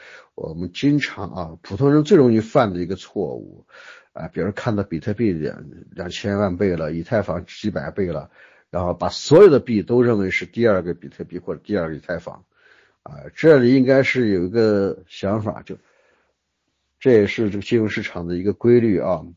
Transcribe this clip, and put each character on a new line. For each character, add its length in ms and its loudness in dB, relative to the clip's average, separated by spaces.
我 180 -14
们 200 -10
经 260 0
常 320 -8
啊， 300 -12
普 140 -12
通 180 2
人 120 4
最 120 6
容 140 6
易 80 4
犯 340 0
的 60 -6
一 60 -6
个 100 -8
错 400 -8
误 300 -18
啊。 140 -12
比 140 -8
如 100 -4
看 240 -4
到 80 -2
比 160 -8
特 140 -6
币 180 -2
两， 320 -8
两 180 -12
千 280 -6
万 200 -2
倍 180 0
了， 160 -6
以 120 -6
太 180 -2
坊 240 -6
几 240 -10
百 220 -8
倍 160 -6
了， 220 -10
然 140 -6
后 100 -4
把 140 -6
所 360 4
有 60 10
的 120 4
币 200 -2
都 200 0
认 180 0
为 100 -2
是 160 -6
第 220 -2
二 140 2
个 120 -6
比 140 -20
特 160 -16
币 160 -14
或 160 -10
者 80 -18
第 140 -4
二 120 -4
个 60 -10
以 40 -12
太 200 -10
坊 240 -18
啊。 120 -20
这 240 6
里 160 6
应 120 6
该 180 4
是 240 0
有 160 2
一 60 -2
个 580 0
想 340 -4
法， 200 -8
就， 160 -16
这 140 2
也 140 6
是 220 -4
这 80 -6
个 60 -8
金 160 0
融 80 0
市 140 -8
场 260 -10
的 80 -4
一 80 -4
个 80 -2
规 300 4
律 180 2
啊。 260 -4